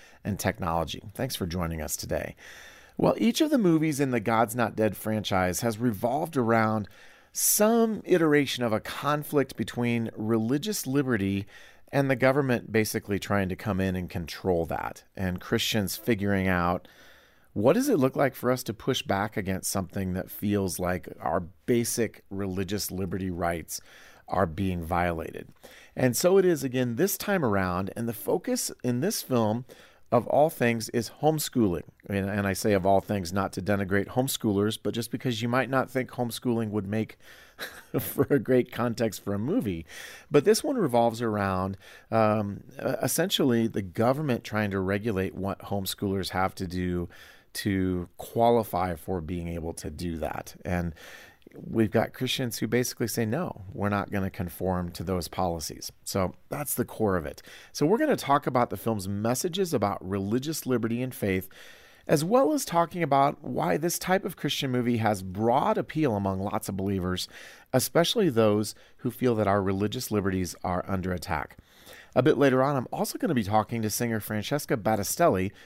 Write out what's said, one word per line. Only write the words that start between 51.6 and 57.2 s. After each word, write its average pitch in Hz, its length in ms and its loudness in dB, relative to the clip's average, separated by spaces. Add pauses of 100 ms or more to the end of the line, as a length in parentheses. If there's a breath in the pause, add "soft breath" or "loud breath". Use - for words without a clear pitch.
got - 220 2
Christians 127 460 -4
who 123 80 -2
basically 120 400 -2
say, 113 180 -2
"No, 117 380 -4 (100)
we're 101 160 -2
not 101 220 0
gonna 98 180 -2
conform 90 640 -4
to - 120 -10
those 87 240 -2
policies." 85 640 -6 (120)
So - 300 -2 (160)
that's 147 260 -6
the 120 100 -2
core 101 320 0
of 76 80 -4